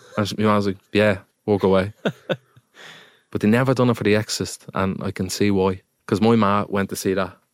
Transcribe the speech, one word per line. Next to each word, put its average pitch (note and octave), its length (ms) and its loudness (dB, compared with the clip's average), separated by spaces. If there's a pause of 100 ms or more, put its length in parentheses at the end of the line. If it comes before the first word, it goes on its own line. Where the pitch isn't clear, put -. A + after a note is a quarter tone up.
(180)
And G#2 200 -2
my G#2+ 80 -2
ma G#2+ 120 4
was G2+ 100 0
like, F#2+ 100 -4 (140)
"Yeah, G2+ 280 2 (260)
walk G2+ 180 0
away." F#2+ 300 2 (100)
<laughs> - 0 - (1300)
But G#2 80 -6
they G#2+ 80 0
never B2+ 260 2
done B2 160 2
it A2+ 60 2
for - 80 -8
The G#2 120 2
Exorcist, - 580 -6
and F#2+ 280 -4
I G2 100 -6
can F#2+ 180 -6
see G#2 220 -2
why. F#2+ 300 0 (240)
'Cause G2+ 140 0
my A2+ 160 4
ma G#2 320 2
went G2 220 -4
to - 80 -10
see G2 160 -2
that F#2 240 -4 (160)